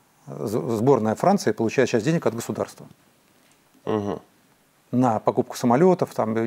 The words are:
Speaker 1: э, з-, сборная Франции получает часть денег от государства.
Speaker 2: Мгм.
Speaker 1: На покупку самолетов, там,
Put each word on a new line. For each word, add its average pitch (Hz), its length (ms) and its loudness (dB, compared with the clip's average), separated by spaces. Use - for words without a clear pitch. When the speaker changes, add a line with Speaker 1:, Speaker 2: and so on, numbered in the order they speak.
Speaker 1:
э, - 180 -8
з-, 113 320 -4
сборная 110 380 2
Франции 185 360 2
получает 113 380 0
часть 110 160 0
денег 160 220 0
от 113 80 -2
государства. - 500 -8
Speaker 2:
Мгм. 101 340 -4
Speaker 1:
На 120 280 2
покупку - 340 -2
самолетов, 147 580 2
там, 110 200 -2